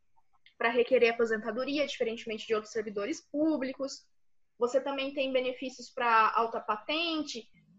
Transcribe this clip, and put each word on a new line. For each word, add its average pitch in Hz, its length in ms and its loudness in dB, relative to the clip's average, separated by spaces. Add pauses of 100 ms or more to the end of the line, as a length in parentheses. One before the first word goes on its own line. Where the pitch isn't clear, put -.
(580)
pra 226 100 2
requerer 240 440 4
aposentadoria, 233 760 -2
diferentemente 226 580 -6
de 226 80 -2
outros 214 200 -2
servidores 214 480 -4
públicos. 285 840 -2 (540)
Você 254 220 2
também 277 320 -4
tem 269 180 -2
benefícios 254 580 -4
pra 226 460 4
alta 226 240 0
patente, 302 920 -4 (300)